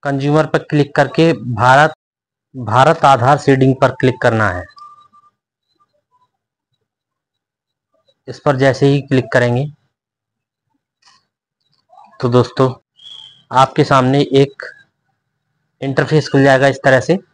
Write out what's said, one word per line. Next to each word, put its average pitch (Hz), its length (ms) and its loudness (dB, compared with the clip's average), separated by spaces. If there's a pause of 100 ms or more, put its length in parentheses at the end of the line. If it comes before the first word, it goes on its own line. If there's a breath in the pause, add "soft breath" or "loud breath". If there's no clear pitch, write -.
consumer 143 420 -2
पे 151 140 -4
click 143 360 -2
करके 156 380 0
भारत, 127 600 0 (600)
भारत 131 500 0
आधार 135 320 2
seeding 131 380 2
पर 131 160 0
click 123 300 -4
करना 110 280 0
है। 90 140 -8 (3750)
इस 127 120 -16
पर 143 180 -2
जैसे 135 300 0
ही 139 140 0
click 131 320 -4
करेंगे 123 320 0 (2500)
तो 127 100 -6
दोस्तों, 123 420 0 (840)
आपके - 300 0
सामने 135 380 0
एक 139 480 -2 (1120)
interface 135 480 -2
खुल 135 140 2
जाएगा 135 240 4
इस 131 160 -2
तरह 131 160 2
से। 165 200 -2 (140)